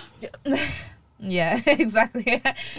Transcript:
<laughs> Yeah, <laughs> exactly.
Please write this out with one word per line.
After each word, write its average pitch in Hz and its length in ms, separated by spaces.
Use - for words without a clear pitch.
<laughs> 269 160
Yeah, 180 440
<laughs> - 40
exactly. 233 760